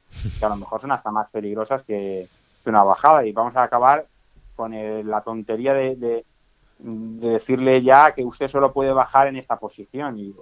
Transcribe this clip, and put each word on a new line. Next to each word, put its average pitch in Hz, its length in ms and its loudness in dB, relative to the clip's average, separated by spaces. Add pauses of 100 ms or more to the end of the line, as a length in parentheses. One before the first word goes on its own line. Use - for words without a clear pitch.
(400)
que 110 60 -2
a 107 40 2
lo 104 60 -4
mejor 101 260 -10
son 139 100 -6
hasta 117 200 -4
más 107 180 -4
peligrosas 107 540 -6
que, 98 440 -8 (360)
que 117 60 -6
una 107 140 6
bajada, 135 420 4
y 110 60 -4
vamos 117 240 -4
a 127 80 2
acabar 127 440 2 (480)
con 113 180 -10
el, 107 340 -8
la 107 140 -4
tontería 113 520 -6
de, 131 220 -2
de, 117 300 -6 (540)
de 113 500 -10
decirle 131 540 2
ya 139 300 8
que 131 100 -6
usted 123 240 -6
solo 135 260 0
puede 135 180 0
bajar 135 360 2
en 135 80 -6
esta 127 220 -8
posición, 120 600 -12
y, 101 240 -12